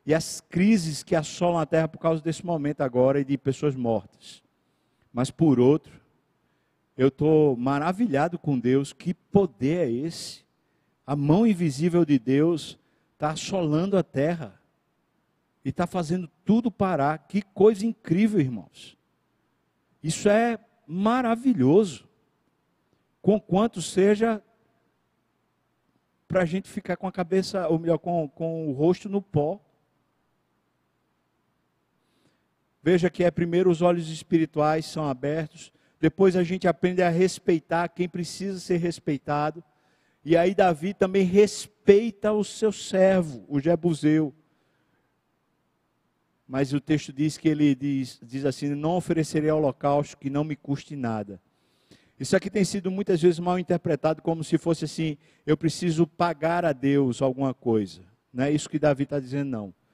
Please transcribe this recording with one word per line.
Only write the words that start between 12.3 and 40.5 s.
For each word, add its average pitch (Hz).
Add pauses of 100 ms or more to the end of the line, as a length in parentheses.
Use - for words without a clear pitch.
tá 151
assolando 175
a 170
terra 147 (1040)
e 135
tá 175
fazendo 175 (160)
tudo 226
parar. 156 (100)
Que 202
coisa 208
incrível, 208
irmãos. 120 (1040)
Isso 165
é 226 (300)
maravilhoso. 214 (1160)
Conquanto 196
seja 208 (1900)
pra 185
gente 185
ficar 185
com 190
a 185
cabeça, 185
ou 165
melhor, 165
com, 170
com 165
o 139
rosto 165
no 196
pó. 160 (3250)
Veja 175
que -
é 175
primeiro 170
os 165
olhos 175
espirituais 156
são 156
abertos, 143 (260)
depois 180
a 180
gente 185
aprende 180
a 180
respeitar 170
quem 180
precisa 180
ser 175
respeitado. 156 (640)
E 160
aí 180